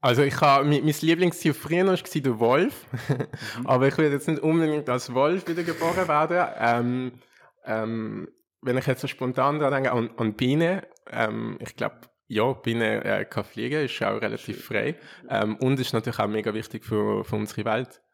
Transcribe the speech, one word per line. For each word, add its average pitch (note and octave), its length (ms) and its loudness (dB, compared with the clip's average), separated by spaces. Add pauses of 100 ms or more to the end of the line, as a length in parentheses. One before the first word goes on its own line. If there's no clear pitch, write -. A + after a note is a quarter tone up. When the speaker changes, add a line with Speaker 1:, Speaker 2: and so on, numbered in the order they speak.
Speaker 1:
also B2+ 220 4
ich C#3 180 2
ha-, C#3 220 6
mi-, D3 180 4
mein D3+ 200 2
Lieblingstier E3 540 2
früher E3+ 300 0
noch F#3+ 80 4
war E3+ 300 -2
der B2 180 0
Wolf. C#3 460 2 (220)
<laughs> B2+ 100 0 (400)
Speaker 2:
Mhm. B2 80 -6
Speaker 1:
Aber C3 220 4
ich C#3 100 0
würde D3+ 160 4
jetzt C#3+ 140 -2
nicht D#3+ 140 0
unbedingt D#3 460 2
als B2 240 -2
Wolf D3 360 2
wiedergeboren E3+ 600 -2
werden. D#3+ 500 2
Ähm, A#2+ 540 0 (520)
ähm, A2 640 -4 (340)
wenn B2+ 160 0
ich B2 80 -4
jetzt C3+ 140 0
so C#3 80 -6
spontan C#3 500 0
dran C#3 140 2
denke, C3+ 200 0
an, A#2 240 0
an A2 180 -2
Biene, D#3+ 520 0 (220)
ähm, A2+ 520 -4
ich - 160 -14
glaub, - 340 -8 (180)
ja, A2+ 240 2
Biene, A2+ 520 0
äh, G#2 200 0
kann - 200 -6
fliegen, C3+ 400 -4
ist - 180 -6
auch G#2+ 180 0
relativ A2 360 -6
Speaker 2:
Schön. - 80 -16
Speaker 1:
frei. A#2 360 -4 (280)
Ähm, G#2+ 280 0
und C3 240 0
ist B2 120 -4
natürlich A#2 280 -2
auch G#2 80 2
mega G#2+ 260 -2
wichtig A2 300 -8
für, G#2 400 0
für - 120 -6
unsere G#2+ 280 -6
Welt. A2 360 -4 (140)